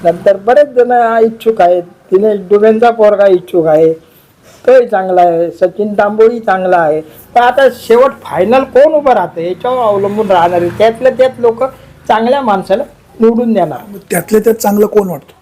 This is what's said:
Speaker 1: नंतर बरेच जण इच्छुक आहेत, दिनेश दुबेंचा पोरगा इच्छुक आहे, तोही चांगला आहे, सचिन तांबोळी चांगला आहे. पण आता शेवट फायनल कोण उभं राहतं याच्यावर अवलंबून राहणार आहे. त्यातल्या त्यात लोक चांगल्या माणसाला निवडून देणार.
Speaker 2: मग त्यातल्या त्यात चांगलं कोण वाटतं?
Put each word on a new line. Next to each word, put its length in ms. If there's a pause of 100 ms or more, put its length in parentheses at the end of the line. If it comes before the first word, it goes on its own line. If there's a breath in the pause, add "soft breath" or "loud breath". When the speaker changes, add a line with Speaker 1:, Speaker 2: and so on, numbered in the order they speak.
Speaker 1:
नंतर 320
बरेच 320
जण 560
इच्छुक 360
आहेत, 220
दिनेश 580
दुबेंचा 500
पोरगा 360
इच्छुक 400
आहे, 260 (720 soft breath)
तोही 220
चांगला 320
आहे, 300
सचिन 420
तांबोळी 480
चांगला 360
आहे. 240
पण 400
आता 320
शेवट 380 (120)
फायनल 400
कोण 300
उभं 200
राहतं 280
याच्यावर 380
अवलंबून 520
राहणार 300
आहे. 100
त्यातल्या 420
त्यात 260
लोक 260 (440 loud breath)
चांगल्या 320
माणसाला 420 (380)
निवडून 320
देणार. 260 (100)
Speaker 2:
मग 100 (120)
त्यातल्या 300
त्यात 140
चांगलं 320
कोण 240
वाटतं? 320